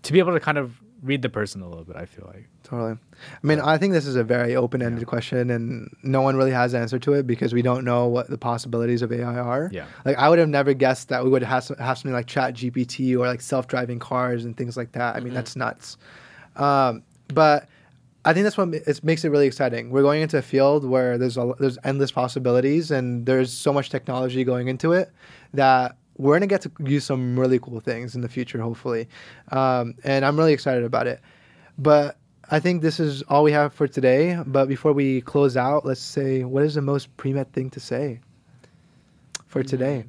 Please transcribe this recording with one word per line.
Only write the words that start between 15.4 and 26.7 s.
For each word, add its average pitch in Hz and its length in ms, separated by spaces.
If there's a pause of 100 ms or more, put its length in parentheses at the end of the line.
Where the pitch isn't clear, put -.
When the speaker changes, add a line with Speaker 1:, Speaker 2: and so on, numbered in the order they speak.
Speaker 2:
nuts. - 420 (580)
Um, 135 480 (300)
but 151 360 (560)
I 160 80
think 190 100
that's 208 140
what 190 120
ma-, 156 160
it 147 180
makes 160 200
it 160 60
really 143 180
exciting. 123 440
We're 135 100
going 147 220
into 156 160
a - 20
field 139 420
where 127 360
there's 123 180
a, 123 220
there's 131 240
endless 135 280
possibilities, 127 800
and 123 360
there's 127 260
so - 180
much 139 200
technology 127 520
going 123 240
into 143 260
it 185 180 (420)
that 131 420 (240)
we're 139 140
gonna 190 140
get 196 140
to - 100 (120)